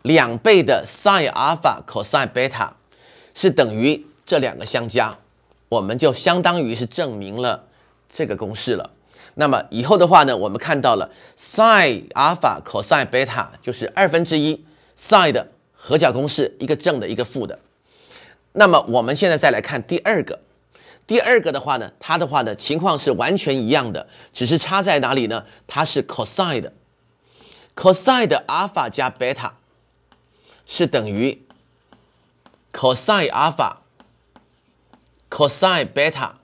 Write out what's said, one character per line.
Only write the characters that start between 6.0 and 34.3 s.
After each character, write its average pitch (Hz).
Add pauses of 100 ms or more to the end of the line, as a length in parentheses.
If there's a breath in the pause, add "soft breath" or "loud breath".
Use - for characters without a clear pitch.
相 175
当 175
于 117
是 117
证 127
明 101
了 120 (400 soft breath)
这 -
个 101
公 107
式 110
了。 - (440 loud breath)
那 151
么 127
以 117
后 190
的 175
话 160
呢， 127
我 95
们 98
看 147
到 123
了 95 (240 loud breath)
sine 196
alpha 139
cosine 117
beta 123 (120)
就 123
是 -
二 190
分 170
之 160
一 151 (320 soft breath)
sine 180
的 - (220)
合 -
角 143
公 131
式， 143
一 -
个 143
正 143
的， 92
一 107
个 120
负 117
的。 - (960 soft breath)
那 202
么 170
我 120
们 117
现 175
在 160
再 143
来 110
看 117
第 -
二 202
个， - (680 soft breath)
第 226
二 233
个 160
的 135
话 135
呢， 110
它 160
的 160
话 135
呢， 110
情 147
况 165
是 143
完 120
全 139
一 113
样 131
的， - (240 loud breath)
只 -
是 156
差 190
在 160
哪 131
里 127
呢？ 110 (200 soft breath)
它 -
是 151
cosine 143
的， - (1000 soft breath)
cosine 226
的 -
alpha 170
加 131
beta 127 (1120 soft breath)
是 -
等 110
于 110 (1300)
cosine 151
alpha 147 (1500)